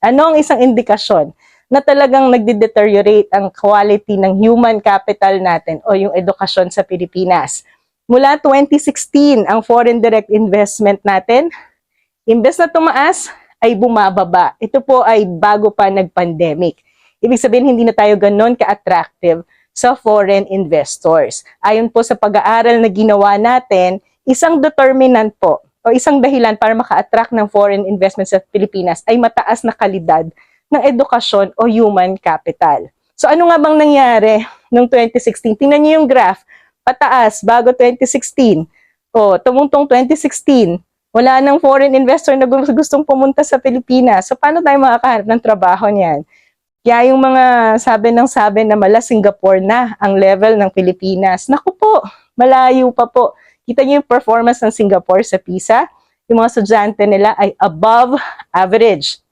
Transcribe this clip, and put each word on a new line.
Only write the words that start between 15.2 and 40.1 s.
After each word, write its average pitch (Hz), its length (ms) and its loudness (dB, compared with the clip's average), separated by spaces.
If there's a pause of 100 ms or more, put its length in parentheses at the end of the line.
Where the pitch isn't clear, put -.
bago 208 480 0
pa 202 160 -2
nag-pandemic. 175 960 -4 (400)
Ibig 233 160 0
sabihin, 247 320 0
hindi 233 160 0
na 226 80 0
tayo 208 240 2
ganon 208 400 0
ka-attractive 175 880 -4 (240)
sa 247 240 -2
foreign 202 560 0
investors. 160 960 -2 (160)
Ayon 220 240 0
po 226 160 -2
sa 226 160 -4
pag-aaral 226 640 0
na 220 80 2
ginawa 202 480 2
natin, 202 640 -2 (240)
isang 320 320 0
determinant 262 800 2
po - 240 -2 (240)
o 233 80 2
isang 277 240 0
dahilan 240 400 0
para 220 160 0
maka-attract - 560 -2
ng 220 160 -2
foreign 202 400 0
investment 190 400 -4
sa 190 160 -2
Pilipinas 185 640 -6
ay 233 80 2
mataas - 480 -2
na 233 80 -2
kalidad 165 560 -2 (400)
ng 294 160 -2
edukasyon 240 720 0
o 233 160 -2
human 202 480 0
capital. 160 720 -4 (240)
So - 160 -2
ano 339 160 2
nga 330 160 2
bang 311 160 2
nangyari 254 560 2 (400)
noong 240 160 2
twenty 240 320 0
sixteen? 220 320 -4
Tingnan 294 320 2
niyo 311 160 2
yung 262 80 0
graph, 214 320 0 (400)
pataas 247 640 0
bago 233 240 2
twenty 247 400 0
sixteen. 220 560 -2 (480)
O, 202 240 2
tumungtong 277 480 0
twenty 262 320 0